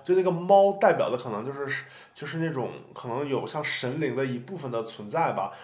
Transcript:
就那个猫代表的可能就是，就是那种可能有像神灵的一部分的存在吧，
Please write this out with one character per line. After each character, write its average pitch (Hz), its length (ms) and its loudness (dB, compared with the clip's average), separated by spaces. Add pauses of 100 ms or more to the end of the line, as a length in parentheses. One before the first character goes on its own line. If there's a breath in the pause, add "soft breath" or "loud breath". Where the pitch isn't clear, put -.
就 180 100 2
那 185 80 6
个 185 80 2
猫 196 440 6
代 196 200 6
表 - 160 2
的 123 80 0
可 123 120 -10
能 107 160 -4
就 139 60 -6
是， 139 340 -6 (280 loud breath)
就 147 140 -10
是 160 100 -6
那 160 120 0
种 123 200 -2 (240)
可 - 140 -12
能 131 200 -2
有 127 200 0
像 151 160 -4
神 135 360 -4
灵 131 160 0
的 135 100 0
一 123 120 -2
部 185 180 -10
分 135 160 -8
的 113 120 -2
存 104 260 -12
在 156 220 0
吧， 101 200 -4 (120)